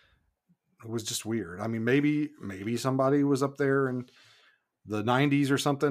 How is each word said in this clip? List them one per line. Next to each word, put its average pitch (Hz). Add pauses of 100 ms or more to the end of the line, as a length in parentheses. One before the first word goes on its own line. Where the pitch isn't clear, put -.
(840)
it 110
was 113
just -
weird. 95
I 110
mean, 113
maybe, 147
maybe 98
somebody 135
was 139
up 139
there 135
in 127 (800)
the 104
nineties 139
or 135
something 147